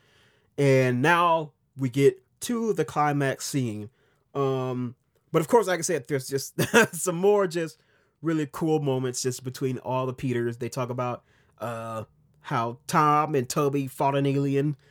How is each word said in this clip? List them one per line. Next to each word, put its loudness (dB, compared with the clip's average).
And 4
now 2
we -2
get 4
to -2
the -2
climax -2
scene. -4
Um, -2
but 2
of -4
course, 6
like 0
I -8
said, -4
there's -4
just -6
<laughs> 6
some -4
more 4
just -6
really -2
cool 0
moments -2
just -4
between -4
all -4
the -4
Peters. -2
They -8
talk -6
about, -6
uh, -8
how -2
Tom 2
and 0
Toby 0
fought 0
an 2
alien, 0